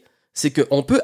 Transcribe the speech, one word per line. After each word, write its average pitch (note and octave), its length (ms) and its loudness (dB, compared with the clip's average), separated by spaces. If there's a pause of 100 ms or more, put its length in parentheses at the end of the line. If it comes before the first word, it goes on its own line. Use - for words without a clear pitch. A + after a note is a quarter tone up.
(380)
c'est D3 140 -2
qu'on C#3 320 0
peut B3+ 200 0